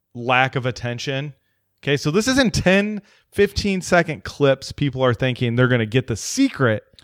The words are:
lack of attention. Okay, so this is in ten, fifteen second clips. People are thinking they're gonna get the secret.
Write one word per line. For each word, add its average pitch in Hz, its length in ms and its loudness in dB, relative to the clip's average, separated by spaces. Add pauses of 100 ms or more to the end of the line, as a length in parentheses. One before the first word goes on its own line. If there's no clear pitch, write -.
(140)
lack 127 440 0
of 123 80 -4
attention. 135 680 -6 (480)
Okay, 139 140 0
so 147 160 -2
this 208 160 0
is 262 100 2
in 247 140 4
ten, 202 500 0 (300)
fifteen 196 480 0
second 160 460 0
clips. - 480 0
People 131 320 -2
are 123 80 4
thinking 120 420 -2
they're 123 140 4
gonna 120 160 2
get 120 220 0
the 110 100 -4
secret. 135 680 0 (200)